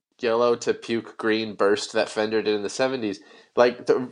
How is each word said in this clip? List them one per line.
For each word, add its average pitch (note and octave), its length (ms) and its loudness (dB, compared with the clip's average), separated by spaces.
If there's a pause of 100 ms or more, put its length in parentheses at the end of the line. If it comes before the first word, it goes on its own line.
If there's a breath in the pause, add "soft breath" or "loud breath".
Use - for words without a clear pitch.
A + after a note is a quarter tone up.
(200)
yellow A#2+ 360 2
to A#2 180 -4
puke A2+ 440 -6
green A2 360 -2
burst G#2 400 0
that G#2+ 160 0
Fender A2 320 0
did G#2+ 140 0
in G2+ 80 -4
the G2 60 -6
seventies. B2+ 500 -4 (360 loud breath)
Like, A#2+ 320 2
the, D3+ 80 4 (160)